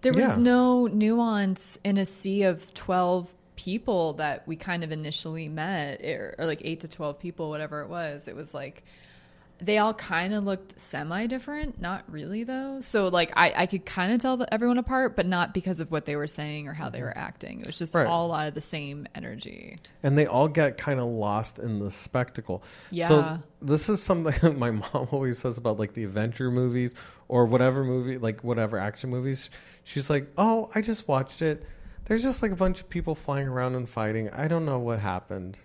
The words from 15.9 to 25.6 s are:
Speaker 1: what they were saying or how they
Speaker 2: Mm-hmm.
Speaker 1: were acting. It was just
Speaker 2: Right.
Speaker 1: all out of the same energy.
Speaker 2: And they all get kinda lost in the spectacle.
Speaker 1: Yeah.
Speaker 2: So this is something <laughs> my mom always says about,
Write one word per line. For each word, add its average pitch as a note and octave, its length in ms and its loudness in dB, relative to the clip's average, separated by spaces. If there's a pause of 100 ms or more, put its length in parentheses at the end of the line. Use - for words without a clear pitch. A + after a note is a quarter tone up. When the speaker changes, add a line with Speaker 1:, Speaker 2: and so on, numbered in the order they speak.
Speaker 1:
what D3+ 140 -2
they D3 100 -4
were D3 100 -4
saying D3+ 400 -8
or C#3+ 60 -10
how D3+ 160 -8
they - 100 -8
Speaker 2:
Mm-hmm. C#3+ 80 -6
Speaker 1:
were - 120 -8
acting. - 420 -12
It - 60 -12
was - 120 -8
just E3 160 -6
Speaker 2:
Right. E3 140 6
Speaker 1:
all E3+ 240 2
out D3+ 160 -2
of D3 60 -10
the D#3 60 -8
same D3 540 -8
energy. - 640 -12 (260)
Speaker 2:
And C#3 160 6
they D3+ 80 6
all C3+ 220 4
get D3 300 2
kinda C3 260 -2
lost A2 560 -2
in A2+ 180 -4
the G2+ 140 -4
spectacle. - 720 -4 (260)
Speaker 1:
Yeah. E3+ 160 -2
Speaker 2:
So D#3+ 320 6 (220)
this D3+ 280 2
is G#3 140 2
something D#3+ 560 4
<laughs> - 0 -
my A#2+ 140 2
mom B2 400 -2
always C3 260 0
says A#2+ 200 -4
about, A2+ 200 0